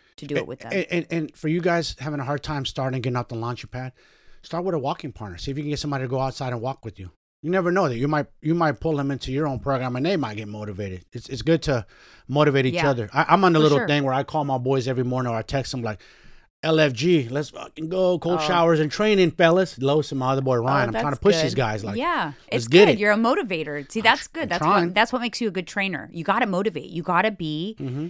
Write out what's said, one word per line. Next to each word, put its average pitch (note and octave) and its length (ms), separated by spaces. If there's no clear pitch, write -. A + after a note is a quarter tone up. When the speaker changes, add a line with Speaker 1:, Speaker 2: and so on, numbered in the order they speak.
Speaker 1:
to D3 100
do C#3+ 80
Speaker 2:
A-, C#3 40
Speaker 1:
it B2 80
with - 140
them. A#2 120
Speaker 2:
and, F#3+ 180
and, F3 200
and E3 260
for D#3+ 120
you E3+ 120
guys E3+ 400
having D3 180
a C3+ 60
hard C#3+ 180
time C#3+ 220
starting C3 360
getting B2 160
off B2 120
the A#2+ 80
launching A#2 340
pad, B2+ 220
start F3 220
with F#3 100
a D#3+ 40
walking C#3 340
partner. F#2 260
See - 140
if C3 40
you D3+ 60
can D3 80
get C#3+ 80
somebody C#3 260
to B2+ 40
go C3 120
outside C3 320
and A#2 80
walk B2+ 240
with G#2+ 140
you. F2+ 120
You D3+ 80
never F3+ 200
know F3+ 180
that A#2+ 100
you C#3 100
might, D3+ 180
you D#3 140
might D#3 240
pull D#3+ 160
them C#3 160
into C3 180
your C#3+ 160
own C3+ 140
program B2+ 340
and B2+ 100
they F#3+ 120
might A2 220
get G#2+ 100
motivated. G#2 640
It's, - 160
it's B2 140
good D#3+ 200
to B2+ 240
motivate C#3 400
each F#3 80
Speaker 1:
Yeah. D#3+ 160
Speaker 2:
other. A#2 220
I, D3+ 160
I'm F#3 160
on F3 80
the D#3 80
Speaker 1:
For - 20
Speaker 2:
little C#3+ 160
Speaker 1:
sure. A#2+ 80
Speaker 2:
thing D3 160
where C3 120
I C3+ 100
call D3+ 200
my C3+ 140
boys B2+ 300
every B2+ 160
morning B2+ 280
or A2+ 40
I A2 60
text C3+ 280
them B2+ 120
like, G#2+ 180
"L D#3+ 160
F D3 120
G, C#3 360
let's C#3 220
fucking - 400
go. F3+ 280
Cold E3+ 220
Speaker 1:
Oh. D3+ 40
Speaker 2:
showers E3+ 360
and D3+ 100
training, G3+ 400
fellas." F3 480
Lois C#3 320
and C#3 80
my C3 140
other C3+ 80
boy, C3 180
Speaker 1:
Oh, A#2 60
Speaker 2:
Ryan. C3 240
I'm A#2 60
trying - 100
to C#3+ 60
Speaker 1:
that's C#3 100
Speaker 2:
push E3+ 200
these D#3 140
Speaker 1:
good. C3 60
Speaker 2:
guys, G#2+ 240
like, G#2 120
Speaker 1:
Yeah. B3+ 360
Speaker 2:
"Let's B2 140
Speaker 1:
It's - 20
Speaker 2:
get F3 200
Speaker 1:
good. C#3 80
Speaker 2:
it." - 40
Speaker 1:
You're G#3 140
a G3+ 40
motivator. F3+ 720
See, A3 120
Speaker 2:
I'm - 20
Speaker 1:
that's A#3 240
Speaker 2:
tr-, - 60
Speaker 1:
good. E4 100
Speaker 2:
I'm A#3 60
Speaker 1:
That's F3 160
Speaker 2:
trying. F#3 220
Speaker 1:
what, F3+ 100
that's A3 160
what A#3+ 100
makes - 180
you A#3+ 60
a G3 60
good F3 160
trainer. F#3+ 440
You E3+ 120
gotta A3+ 220
motivate. F#3 440
You E3 140
gotta F#3 260
be, F3 480
Speaker 2:
Mm-hmm. C#3+ 320